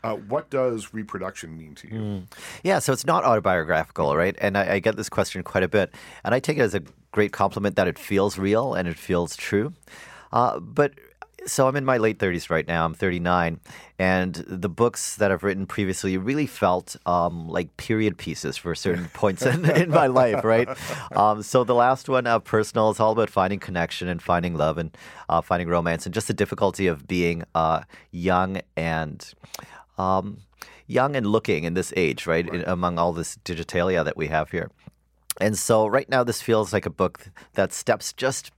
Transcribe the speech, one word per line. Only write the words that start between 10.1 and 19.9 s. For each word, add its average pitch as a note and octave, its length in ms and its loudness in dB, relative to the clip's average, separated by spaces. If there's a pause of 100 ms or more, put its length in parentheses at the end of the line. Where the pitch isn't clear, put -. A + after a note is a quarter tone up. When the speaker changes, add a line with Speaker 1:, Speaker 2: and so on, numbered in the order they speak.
Speaker 2:
Uh, A#2 260 2
but C3 340 0 (540)
so C3+ 200 2
I'm C3 80 2
in C#3 120 -2
my B2+ 100 2
late A2 220 2
thirties F2+ 320 -2
right D#2+ 180 0
now. E2 160 0
I'm E2 80 -2
thirty-nine, F2 680 0 (380)
and F#2 360 2 (120)
the F#2 220 -6
books - 480 -2
that G2+ 160 2
I've F2 100 -2
written F#2+ 220 -2
previously F#2 540 -2
really C3+ 280 -2
felt, F2+ 500 0 (100)
um, E2+ 420 0
like E2 300 -6
period A2 400 0
pieces - 400 -8
for E2+ 160 -6
certain F2 340 -2
<laughs> - 60 -20
points G2+ 320 0
in, D3+ 180 2
in E3 240 4
my D#3 180 6